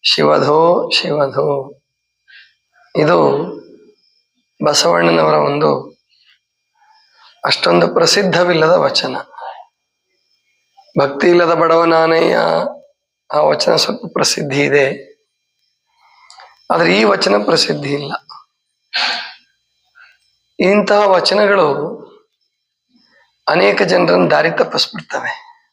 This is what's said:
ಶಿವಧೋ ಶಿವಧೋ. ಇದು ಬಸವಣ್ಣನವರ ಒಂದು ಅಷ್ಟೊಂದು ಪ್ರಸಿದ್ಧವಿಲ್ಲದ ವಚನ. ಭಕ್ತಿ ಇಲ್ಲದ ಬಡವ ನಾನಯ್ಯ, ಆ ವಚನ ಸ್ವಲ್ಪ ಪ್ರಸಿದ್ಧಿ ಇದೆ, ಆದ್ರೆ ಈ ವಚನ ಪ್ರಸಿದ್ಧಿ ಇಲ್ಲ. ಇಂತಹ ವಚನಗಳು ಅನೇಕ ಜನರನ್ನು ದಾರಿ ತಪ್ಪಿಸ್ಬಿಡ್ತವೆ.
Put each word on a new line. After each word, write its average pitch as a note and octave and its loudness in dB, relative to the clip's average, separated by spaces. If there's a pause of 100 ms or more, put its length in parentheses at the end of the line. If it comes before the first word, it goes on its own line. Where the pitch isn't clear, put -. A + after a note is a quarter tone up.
ಶಿವಧೋ D3+ 2
ಶಿವಧೋ. C#3+ -4 (1120)
ಇದು D3+ 2 (1200)
ಬಸವಣ್ಣನವರ E3 2
ಒಂದು D3 -2 (1500)
ಅಷ್ಟೊಂದು F3 0
ಪ್ರಸಿದ್ಧವಿಲ್ಲದ F3 0
ವಚನ. C#3 0 (1800)
ಭಕ್ತಿ C#3 2
ಇಲ್ಲದ F3 4
ಬಡವ E3 2
ನಾನಯ್ಯ, E3 2 (960)
ಆ D3 0
ವಚನ D3+ 0
ಸ್ವಲ್ಪ - -4 (120)
ಪ್ರಸಿದ್ಧಿ C#3+ -4
ಇದೆ, C#3 -2 (1500)
ಆದ್ರೆ E3+ 2
ಈ A3 2
ವಚನ G3 0
ಪ್ರಸಿದ್ಧಿ D3 -2
ಇಲ್ಲ. C#3+ -8 (2500)
ಇಂತಹ G#3 2
ವಚನಗಳು F#3 0 (1500)
ಅನೇಕ G3 0
ಜನರನ್ನು F3+ 0
ದಾರಿ D#3 2
ತಪ್ಪಿಸ್ಬಿಡ್ತವೆ. - -6 (120)